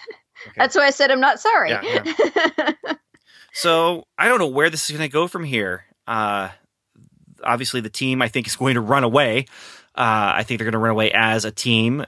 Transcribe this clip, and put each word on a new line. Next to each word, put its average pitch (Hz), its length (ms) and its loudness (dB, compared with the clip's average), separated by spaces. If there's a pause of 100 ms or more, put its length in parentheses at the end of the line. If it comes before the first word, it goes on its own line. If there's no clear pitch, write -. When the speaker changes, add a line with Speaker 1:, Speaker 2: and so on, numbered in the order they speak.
(580)
Speaker 1:
That's 262 180 2
why 285 120 4
I - 20 4
said 269 220 2
I'm 262 80 2
not 254 200 2
sorry. 339 300 2
Speaker 2:
Yeah, 214 140 -2 (200)
yeah. 320 720 0
Speaker 1:
<laughs> - 760 -14
Speaker 2:
So, 170 540 0 (100)
I 175 100 2
don't 240 120 4
know 165 80 2
where 143 240 2
this 160 180 -6
is 151 80 -8
gonna 156 100 -4
go 156 200 0
from 175 160 -8
here. 101 420 -4 (220)
Uh, 104 420 -2 (960)
obviously, 123 380 -2
the 107 100 -8
team, 131 320 -2
I 120 40 0
think, 117 200 -4
is - 80 -6
going 127 180 0
to 120 80 0
run 127 220 2
away. 123 420 2 (480)
Uh, 110 440 0
I 98 40 -2
think 117 160 -6
they're 110 80 -6
gonna 113 160 -2
run 113 120 2
away 107 200 2
as 110 320 2
a 107 60 -8
team. 117 560 0